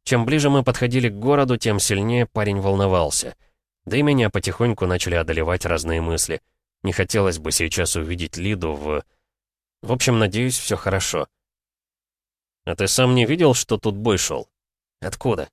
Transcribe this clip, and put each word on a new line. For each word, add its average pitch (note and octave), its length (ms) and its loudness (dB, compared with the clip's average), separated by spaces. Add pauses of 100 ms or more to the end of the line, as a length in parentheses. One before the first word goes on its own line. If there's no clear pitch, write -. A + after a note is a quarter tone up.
Чем A#2 220 2
ближе C#3+ 240 2
мы C#3 120 4
подходили B2 460 0
к G#2 60 -4
городу, B2+ 420 2
тем G#2+ 240 0
сильнее A2 460 0
парень G2+ 340 -2
волновался. F#2+ 800 0 (480)
Да G2 100 -4
и C#3 60 2
меня C3+ 280 4
потихоньку G2+ 560 -2
начали F2+ 300 0
одолевать E2 500 0
разные E2 360 -2
мысли. E2 400 -4 (420)
Не F#2+ 80 -2
хотелось F#2 480 0
бы D#2 140 -6
сейчас E2 420 -2
увидеть E2 400 -6
Лиду F2 380 -4
в... D2 320 -4 (760)
В A2+ 120 -4
общем, B2 260 2
надеюсь, A2+ 380 0
всё - 180 -4
хорошо. F2+ 540 -2 (1400)
«А F2 100 -6
ты G2 120 0
сам B2+ 260 2
не B2 120 4
видел, D3+ 280 4
что - 240 -2
тут G2+ 180 -4
бой G#2 220 2
шёл?» - 320 -6 (500)
«Откуда?» F2+ 540 -4